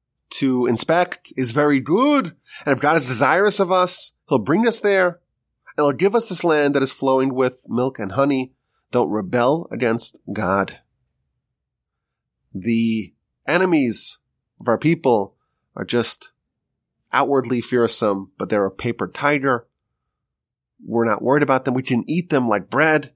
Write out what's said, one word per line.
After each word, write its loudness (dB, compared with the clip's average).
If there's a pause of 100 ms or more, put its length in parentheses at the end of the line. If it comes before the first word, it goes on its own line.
(300)
to 0
inspect, -2
is -2
very 2
good. 0 (300)
And 2
if -4
God 2
is -2
desirous 2
of 2
us, 0 (180)
he'll 2
bring 0
us -2
there, 0 (580)
and 2
he'll 2
give 0
us 0
this -4
land 2
that 2
is -4
flowing 0
with -2
milk -2
and -6
honey. 0 (380)
Don't 2
rebel 0
against -4 (140)
God." -2 (1800)
The -2 (340)
enemies 0 (400)
of -8
our 2
people 0 (420)
are -10
just -4 (840)
outwardly 0
fearsome, -2
but -8
they're 0
a -4
paper -6
tiger. -2 (1200)
We're -2
not -2
worried 2
about 0
them. -2
We -4
can -2
eat -4
them 0
like 0
bread. 0